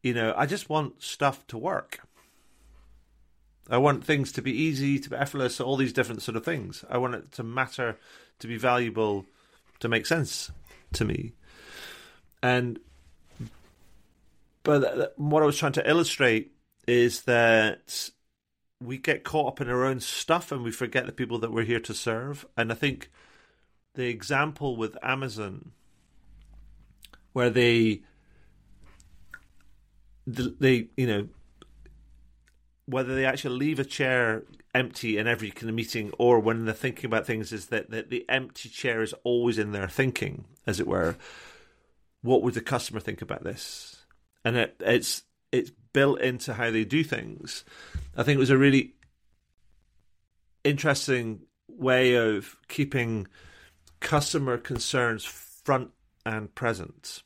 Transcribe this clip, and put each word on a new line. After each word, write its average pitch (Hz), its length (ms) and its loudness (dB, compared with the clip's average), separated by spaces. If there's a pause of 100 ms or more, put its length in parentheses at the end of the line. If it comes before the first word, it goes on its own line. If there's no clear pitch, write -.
You 123 100 0
know, 113 240 2
I 139 80 4
just 175 240 -4
want 151 340 -2
stuff - 440 -2
to 120 100 -12
work. - 440 -6 (1700)
I 120 80 2
want 139 260 2
things 143 280 0
to - 100 -6
be 127 100 -4
easy, 139 460 0
to 139 100 -8
be 120 80 -8
effortless, 135 440 -2
all 131 180 0
these 131 160 0
different 117 260 -2
sort 113 160 -6
of 113 80 -6
things. 131 460 -6
I 123 80 0
want 123 160 -2
it - 180 -14
to 127 100 -12
matter, 120 540 -4 (440)
to 120 60 -12
be 113 120 -8
valuable, 113 640 0 (540)
to 120 100 -4
make 113 160 2
sense - 460 -2 (420)
to - 140 0
me. - 260 -4 (1120)
And, 123 360 2 (1900)
but 147 160 6
th-, 127 140 2
th-, - 220 0
what 151 260 4
I 151 40 6
was 143 100 4
trying 143 160 0
to - 160 0
illustrate 139 640 2 (340)
is 120 360 4
that 117 880 4 (720)
we 127 160 -8
get 143 260 -2
caught 147 220 0
up - 160 -6
in 120 80 -4
our 123 140 2
own 131 160 -2
stuff - 520 -4
and 131 100 -6
we 117 80 -6
forget 123 360 -4
the - 60 -10
people 117 260 -4
that 113 140 -4
we're 113 120 0
here 117 160 0
to 117 140 -10
serve. 123 500 -6 (120)
And 117 140 -2
I 117 40 -2
think 131 340 -4 (840)
the 123 140 -4
example 139 680 -2
with 110 260 -4
Amazon, 110 680 -6 (1600)
where 123 160 4
they, 117 540 4 (2250)
th-, 123 280 -4
they, 127 300 4 (100)
you 127 80 2
know, 104 220 0 (1600)
whether 127 280 -2
they 135 100 2
actually 131 320 0
leave 143 220 0
a 135 60 -2
chair 123 580 0 (320)
empty 117 420 -2
in 107 100 0
every 110 240 -2
kind 113 200 -8
of 113 60 -2
meeting 110 420 -4
or 120 220 8
when 113 260 0
they're 110 80 -2
thinking - 320 -6
about 113 180 0
things, 110 280 -6
is 104 140 -10
that, - 240 -4
that 110 200 -10
the - 180 -6
empty 127 400 -4
chair 113 320 -2
is 110 220 -2
always 120 340 0
in 104 160 -2
their 98 160 -4
thinking, - 560 -2 (220)
as 104 140 -2
it - 60 -2
were. 85 300 0 (1040)
What 120 220 4
would 120 120 0
the 113 60 -2
customer 113 400 -4
think 107 220 -10
about - 220 -8
this? - 600 -12 (400)
And 117 120 0
it, - 240 -2
it's, 101 420 0 (300)
it's 123 180 0 (220)
built 139 280 4
into 123 340 -2
how 117 180 0
they 110 120 2
do 147 200 2
things. - 600 -8 (520)
I - 80 0
think 143 120 4
it 135 40 4
was 131 100 4
a 135 80 8
really 139 360 6 (1700)
interesting 139 760 0 (260)
way 127 480 4
of 110 400 2 (100)
keeping 120 600 -4 (720)
customer 143 580 0
concerns 120 640 -2
front - 680 -4 (360)
and 110 280 -6
present. - 720 -6